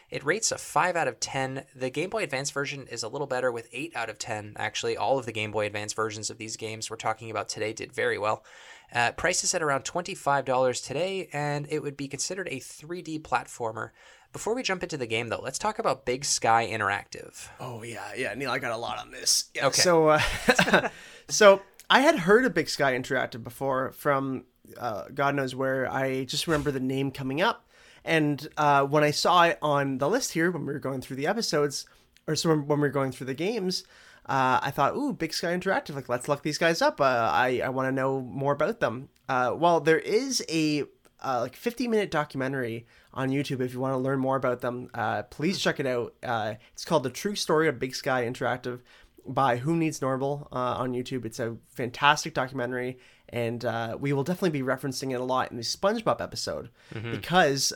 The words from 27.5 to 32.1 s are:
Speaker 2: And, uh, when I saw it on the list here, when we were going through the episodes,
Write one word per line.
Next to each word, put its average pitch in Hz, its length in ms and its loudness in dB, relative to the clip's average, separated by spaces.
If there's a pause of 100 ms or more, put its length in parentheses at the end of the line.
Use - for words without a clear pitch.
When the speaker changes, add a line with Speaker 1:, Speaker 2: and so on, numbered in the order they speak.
Speaker 2:
And, 151 420 2 (100)
uh, 143 280 6
when 151 180 4
I 147 100 6
saw 175 320 6
it 165 180 4
on 139 360 2
the 139 100 0
list - 240 0
here, 165 180 2
when 143 160 -4
we 139 60 -4
were 147 60 -6
going 131 220 -4
through 127 160 -10
the 139 100 -2
episodes, 160 600 0 (400)